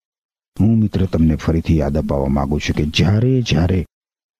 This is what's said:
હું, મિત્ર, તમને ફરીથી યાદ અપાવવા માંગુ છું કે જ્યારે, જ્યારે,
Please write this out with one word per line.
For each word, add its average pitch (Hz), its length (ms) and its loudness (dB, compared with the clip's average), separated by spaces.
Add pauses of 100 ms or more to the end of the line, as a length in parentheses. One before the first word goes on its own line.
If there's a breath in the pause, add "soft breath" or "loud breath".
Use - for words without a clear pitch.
(600)
હું, 113 180 4
મિત્ર, 101 260 0
તમને 80 300 2
ફરીથી 82 440 0
યાદ 71 200 -2
અપાવવા 71 280 -2
માંગુ 69 320 -2
છું - 180 -4
કે 76 80 -2
જ્યારે, 110 580 2
જ્યારે, 87 440 0 (540)